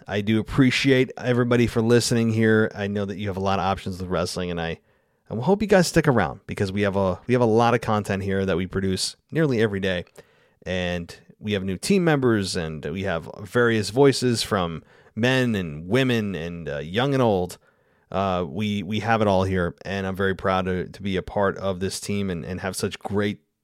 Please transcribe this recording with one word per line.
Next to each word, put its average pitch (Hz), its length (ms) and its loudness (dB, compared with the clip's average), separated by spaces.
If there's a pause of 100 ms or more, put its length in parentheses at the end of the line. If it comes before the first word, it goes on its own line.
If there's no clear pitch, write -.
I 104 140 -2
do 107 180 2
appreciate 131 800 4
everybody 120 500 2
for 117 140 0
listening 117 500 4
here. 110 420 4
I 101 140 -4
know 101 180 -4
that 98 120 -6
you 104 100 -6
have 92 100 -4
a 95 40 -2
lot 98 180 0
of 87 60 -2
options 95 340 -4
with 92 100 -8
wrestling, 90 400 -2
and 85 100 -4
I, 82 200 -6 (500)
I - 60 -6
hope 160 260 0
you 214 60 -2
guys 190 200 4
stick 156 200 2
around 98 400 2
because 98 240 -2
we 101 100 -2
have 98 140 0
a, 95 320 0
we 120 60 2
have 123 80 4
a 123 40 4
lot 117 280 4
of 120 80 0
content 101 420 -2
here 98 220 0
that 92 120 2
we 92 80 -2
produce 95 500 -2 (140)
nearly 135 320 0
every 101 180 0
day, 92 260 -2 (600)
and 87 500 -4 (240)
we 104 140 -4
have 95 100 0
new 95 140 -4
team 190 260 2
members, 123 520 2
and 78 300 -6
we 92 180 -4
have 85 260 -4 (120)
various 110 500 0
voices 127 500 2
from 85 420 -2 (320)
men 123 380 2
and 85 340 -4
women 117 460 0
and, 85 340 -8
uh, 73 120 -6
young 104 340 -2
and 131 80 2
old. 95 380 0 (520)
Uh, 92 360 -2
we, 104 360 -4
we 107 160 -6
have 110 220 2
it 107 60 4
all 95 160 4
here, 92 320 0 (100)
and 95 200 -4
I'm 95 100 -6
very 95 200 0
proud 92 300 0
to, 90 220 -2
to - 140 -18
be 95 160 -2
a 87 60 -2
part 98 340 -2
of 95 220 -4
this 95 200 -6
team 101 300 -4
and, 85 160 -6
and 90 140 -8
have 95 160 -6
such - 240 -6
great, 104 400 -4 (240)